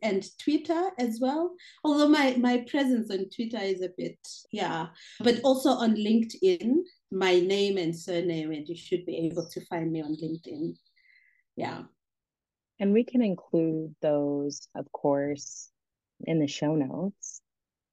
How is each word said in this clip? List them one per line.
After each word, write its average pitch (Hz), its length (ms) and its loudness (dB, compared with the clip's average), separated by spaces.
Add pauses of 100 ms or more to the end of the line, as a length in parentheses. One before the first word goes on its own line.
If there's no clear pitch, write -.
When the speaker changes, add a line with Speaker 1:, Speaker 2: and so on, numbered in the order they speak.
Speaker 1:
and 196 220 -2 (180)
Twitter 330 560 0
as 226 220 -2
well. 311 340 0 (300)
Although 294 240 4
my, 277 300 6
my 240 300 2
presence 254 400 2
on 190 200 -4
Twitter 226 340 -6
is 185 200 -2
a 180 140 -4
bit, - 220 -8 (320)
yeah. 165 380 -4 (320)
But 233 240 4
also 269 260 4
on 226 240 4
LinkedIn, 214 840 2 (340)
my 185 260 4
name 196 400 2
and 165 180 -2
surname, 170 540 -2
and 151 180 -6
you 170 60 -8
should 170 320 -6
be 160 100 -6 (140)
able 170 200 -6
to - 160 -12
find 165 260 -4
me 160 100 -4
on 156 140 -6
LinkedIn. 160 580 -8 (800)
Yeah. - 280 -8 (1000)
Speaker 2:
And 202 120 2
we 233 120 4
can 247 180 0
include 160 800 0
those, 143 720 -2
of 147 160 -12
course, 143 800 -4 (540)
in 165 160 0
the 143 80 2
show 151 260 -2
notes. 156 680 -4 (520)